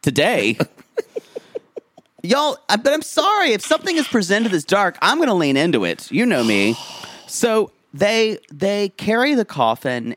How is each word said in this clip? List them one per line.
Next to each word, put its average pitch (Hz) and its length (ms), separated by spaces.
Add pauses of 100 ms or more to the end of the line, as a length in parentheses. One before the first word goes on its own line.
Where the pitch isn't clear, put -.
today? 139 600
<laughs> - 1600
Y'all, 277 360 (100)
uh, 208 80
but 269 160
I'm 311 80
sorry. 349 520
If 202 100
something 330 340
is 294 100
presented 208 460
as 160 140
dark, 190 340
I'm 240 180
gonna 277 160
lean 143 220
into 139 300
it. - 260
You 220 140
know 147 180
me. 107 320 (500)
So 220 440 (240)
they, 214 420 (160)
they 196 460
carry 240 360
the 226 120
coffin 120 720